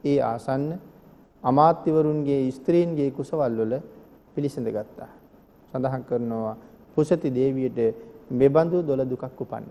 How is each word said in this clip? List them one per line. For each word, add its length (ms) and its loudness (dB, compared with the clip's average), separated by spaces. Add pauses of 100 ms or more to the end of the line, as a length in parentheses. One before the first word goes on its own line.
ඒ 180 2
ආසන්න 440 -2 (800)
අමාත්‍යවරුන්ගේ 1080 2
ස්ත්‍රීන්ගේ 600 0
කුසවල් 440 -2
වල 200 -2 (540)
පිළිසිඳ 400 -6
ගත්තා. 420 -8 (560)
සඳහන් 380 -4
කරනවා 520 -4 (340)
පුසති 400 2
දේවියට 480 0 (500)
මෙබඳු 540 4
දොළ 220 0
දුකක් 200 -6 (120)
උපන්න 340 -10